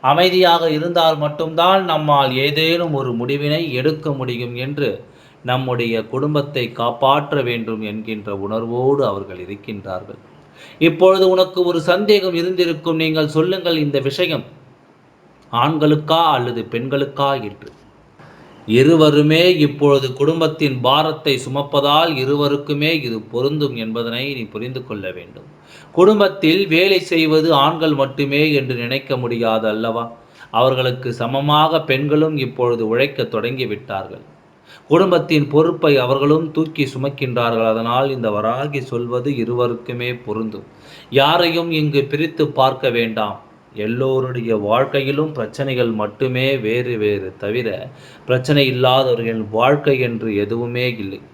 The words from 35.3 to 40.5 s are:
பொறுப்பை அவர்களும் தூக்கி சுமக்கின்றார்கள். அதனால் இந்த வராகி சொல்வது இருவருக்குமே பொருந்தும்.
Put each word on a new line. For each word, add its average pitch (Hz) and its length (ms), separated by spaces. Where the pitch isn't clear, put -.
பொறுப்பை 160 480
அவர்களும் 139 520
தூக்கி 156 360
சுமக்கின்றார்கள். 123 840
அதனால் 117 420
இந்த 123 200
வராகி 127 540
சொல்வது 123 520
இருவருக்குமே 120 840
பொருந்தும். 107 500